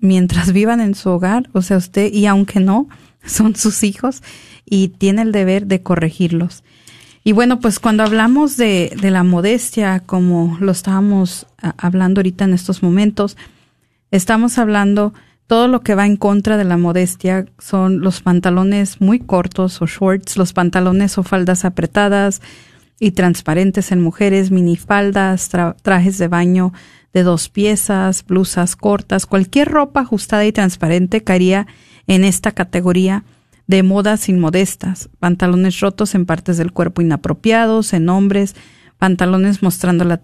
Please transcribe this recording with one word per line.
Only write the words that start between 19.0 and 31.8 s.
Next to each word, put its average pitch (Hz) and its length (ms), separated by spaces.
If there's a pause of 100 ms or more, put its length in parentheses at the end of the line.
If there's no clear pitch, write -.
muy 208 180
cortos 185 600
o 170 40
shorts, 190 520
los 180 160
pantalones 185 640
o 190 60
faldas 185 420
apretadas 196 760 (580)
y 208 120
transparentes 180 800
en 180 100
mujeres, 190 500
minifaldas, 190 1000
tra-, 175 300
trajes 190 360
de 175 120
baño 180 440 (400)
de 180 100
dos 175 260
piezas, 196 760
blusas 180 500
cortas, 202 500
cualquier 196 420
ropa 294 340
ajustada 214 440
y 214 80
transparente 185 680
caería 185 440 (400)